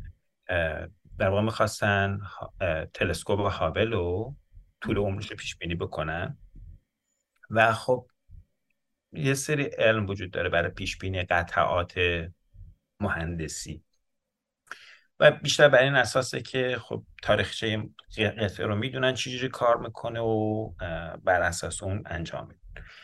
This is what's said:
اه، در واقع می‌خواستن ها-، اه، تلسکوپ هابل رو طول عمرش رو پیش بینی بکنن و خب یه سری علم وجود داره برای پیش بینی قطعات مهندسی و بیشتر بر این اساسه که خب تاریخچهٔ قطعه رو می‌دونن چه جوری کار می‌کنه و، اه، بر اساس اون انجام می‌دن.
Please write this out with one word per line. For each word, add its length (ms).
اه، 400
در 120
واقع 120
می‌خواستن 800
ها-، 400
اه، 240
تلسکوپ 540
هابل 520
رو 440
طول 160
عمرش 340
رو 40
پیش 220
بینی 180
بکنن 600
و 240
خب 340
یه 180
سری 300
علم 440
وجود 240
داره 180
برای 220
پیش 260
بینی 260
قطعات 680
مهندسی 840
و 120
بیشتر 380
بر 140
این 120
اساسه 460
که 400
خب 220
تاریخچهٔ 600
قطعه 480
رو 100
می‌دونن 380
چه 180
جوری 180
کار 280
می‌کنه 420
و، 500
اه، 380
بر 240
اساس 420
اون 220
انجام 420
می‌دن. 380